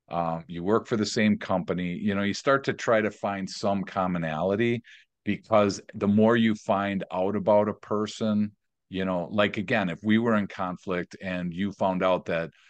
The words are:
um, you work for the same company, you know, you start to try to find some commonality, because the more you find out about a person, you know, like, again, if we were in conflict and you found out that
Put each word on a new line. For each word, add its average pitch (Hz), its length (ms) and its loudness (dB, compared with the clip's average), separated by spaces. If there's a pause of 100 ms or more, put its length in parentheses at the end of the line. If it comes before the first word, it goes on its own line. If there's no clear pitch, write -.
um, 82 380 -4
you 85 160 -10
work 104 240 0
for 123 80 -2
the 107 100 2
same 107 320 2
company, 90 580 -2
you 101 200 -2
know, 101 60 -2
you 101 140 -2
start 135 300 0
to 135 80 0
try 113 280 2
to 107 100 0
find 98 380 -6
some 98 340 -2
commonality, 92 1000 0 (420)
because 101 560 2 (140)
the 104 120 -2
more 110 300 6
you 113 180 4
find 98 560 -2
out 95 240 0
about 104 320 4
a 101 60 -2
person, 107 800 -2 (380)
you 95 140 -4
know, 90 280 -2
like, 104 260 0
again, 101 320 -2
if 82 140 -6
we 107 160 4
were 117 160 2
in 101 120 0
conflict 90 720 -6
and 90 300 -6
you 95 220 -4
found 92 300 0
out 92 220 2
that 82 260 -2 (180)